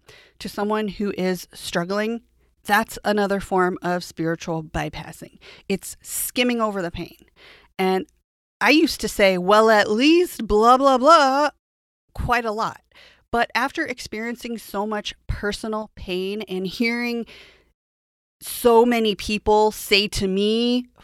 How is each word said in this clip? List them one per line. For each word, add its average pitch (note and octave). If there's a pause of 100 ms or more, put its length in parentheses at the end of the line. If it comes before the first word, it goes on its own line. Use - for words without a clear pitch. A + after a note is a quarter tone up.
(400)
to G#3+
someone G#3+
who G3+
is F#3
struggling, G#3 (440)
that's G#3+
another G3+
form F#3
of F3
spiritual E3
bypassing. D#3+ (280)
It's -
skimming -
over G3+
the E3
pain. - (540)
And F#3+ (540)
I G#3
used D4+
to G#3+
say, F#3+
"Well, G#3
at G#3
least D4
blah, A3
blah, C4+
blah," C#4+ (640)
quite A#3+
a A3
lot. G#3 (500)
But A#3
after C4+
experiencing A#3
so G3+
much G#3+ (120)
personal G#3+
pain F#3+
and F#3+
hearing A#3 (1160)
so A#3
many A3+
people G#3+
say G#3
to -
me A3+ (180)